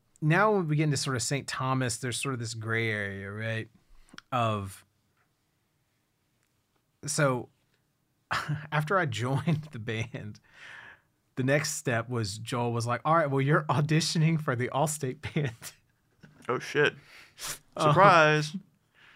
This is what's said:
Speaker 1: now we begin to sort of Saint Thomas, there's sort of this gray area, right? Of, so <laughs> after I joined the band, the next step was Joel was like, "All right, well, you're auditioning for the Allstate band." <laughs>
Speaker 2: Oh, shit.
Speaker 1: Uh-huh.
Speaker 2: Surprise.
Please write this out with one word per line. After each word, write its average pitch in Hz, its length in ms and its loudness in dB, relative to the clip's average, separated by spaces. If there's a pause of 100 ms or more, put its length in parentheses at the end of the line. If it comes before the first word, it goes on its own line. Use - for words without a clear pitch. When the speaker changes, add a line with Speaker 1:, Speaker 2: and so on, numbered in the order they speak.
(220)
Speaker 1:
now 190 340 4
we 190 80 2
begin 151 280 2
to 135 60 0
sort 131 200 -2
of 113 60 -2
Saint 139 220 -2
Thomas, 131 520 -2
there's 120 240 -6
sort 135 140 -4
of 120 40 -10
this 117 140 -8
gray 113 360 -2
area, 98 400 -4
right? 110 380 -6 (640)
Of, 107 540 -2 (2250)
so 139 440 0 (840)
<laughs> - 60 0 (340)
after 151 260 0
I 175 100 2
joined 135 680 -2
the 123 60 -12
band, 110 600 -8 (960)
the 131 80 -2
next 147 300 2
step 117 340 -2
was 110 300 -4
Joel 120 340 -2
was 117 160 -2
like, 120 160 -2
"All 156 120 4
right, 160 140 2
well, 135 120 0
you're 147 220 2
auditioning 156 760 2
for 139 160 -2
the 123 140 -2
Allstate 139 480 -2 (160)
band." 147 220 -2
<laughs> - 60 -20 (880)
Speaker 2:
Oh, 127 80 0
shit. 139 380 0 (840)
Speaker 1:
Uh-huh. 156 160 4
Speaker 2:
Surprise. 156 640 6 (580)